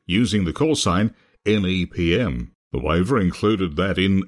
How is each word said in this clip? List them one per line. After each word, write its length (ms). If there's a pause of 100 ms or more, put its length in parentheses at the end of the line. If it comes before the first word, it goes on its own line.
using 400
the 80
call 220
sign 400 (320)
N 200
E 180
P 340
M. 340 (200)
The 80
waiver 400
included 560
that 220
in 300